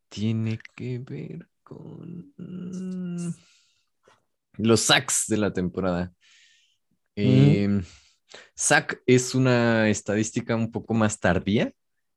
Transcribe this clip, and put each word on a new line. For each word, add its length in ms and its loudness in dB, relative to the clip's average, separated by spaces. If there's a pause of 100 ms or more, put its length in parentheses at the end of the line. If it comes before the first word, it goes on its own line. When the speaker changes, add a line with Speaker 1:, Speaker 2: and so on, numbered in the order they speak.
Speaker 1:
tiene 520 -4 (160)
que 240 -10
ver 480 -14 (140)
con, 760 -18
mm, 920 -10 (1300)
los 220 4
sacks 460 0
de 100 -2
la 160 0
temporada. 600 -4 (1040)
Speaker 2:
Ujú. 100 0
Speaker 1:
Em, 580 4 (720)
sack 520 0
es 280 4
una 540 4
estadística 640 -2
un 160 -2
poco 240 -6
más 240 2
tardía. 540 0 (440)